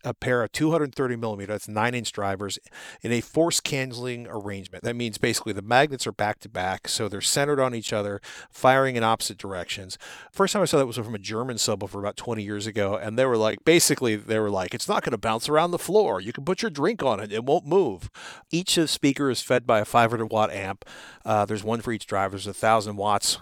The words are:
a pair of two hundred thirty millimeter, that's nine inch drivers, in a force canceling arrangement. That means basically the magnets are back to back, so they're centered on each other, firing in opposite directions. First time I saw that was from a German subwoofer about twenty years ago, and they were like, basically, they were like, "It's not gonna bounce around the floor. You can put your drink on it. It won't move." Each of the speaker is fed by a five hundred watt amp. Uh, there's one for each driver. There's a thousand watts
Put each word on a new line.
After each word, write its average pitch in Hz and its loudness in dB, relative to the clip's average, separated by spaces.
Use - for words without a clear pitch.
a 123 -4
pair 123 0
of 107 -4
two 156 2
hundred 151 0
thirty 123 -2
millimeter, 107 -6
that's 104 -6
nine 110 0
inch 117 -4
drivers, 98 -4
in 113 -2
a 117 2
force 165 2
canceling 123 -6
arrangement. 98 -10
That 120 -2
means 120 -4
basically 117 0
the 98 -6
magnets 127 4
are 110 -4
back 104 -2
to - -16
back, 95 -4
so 107 -2
they're 98 -8
centered 143 0
on 127 2
each 113 -6
other, 101 -4
firing 131 6
in 113 0
opposite 110 0
directions. 92 -8
First 196 2
time 208 2
I - 4
saw 156 2
that 135 4
was 117 -6
from 117 -6
a 104 -6
German 110 -6
subwoofer 101 -2
about 101 -4
twenty 113 -6
years 104 -6
ago, 104 0
and 107 -4
they 131 4
were 123 2
like, 110 0
basically, 147 4
they 110 -2
were 107 0
like, 92 -2
"It's - -8
not 180 0
gonna 127 -4
bounce 113 -2
around 156 4
the 175 -2
floor. 165 2
You 98 -8
can 143 -10
put 180 -2
your 233 -2
drink 165 0
on 117 2
it. 107 -8
It 110 -2
won't 147 2
move." 143 0
Each 175 0
of 170 6
the 147 -2
speaker 139 2
is 117 -2
fed 123 2
by 113 4
a 107 0
five 117 4
hundred 113 -2
watt 107 0
amp. 98 -8
Uh, 107 2
there's 104 -4
one 113 -2
for 117 -4
each 107 -6
driver. 98 0
There's 95 -8
a 101 -8
thousand 107 2
watts 101 0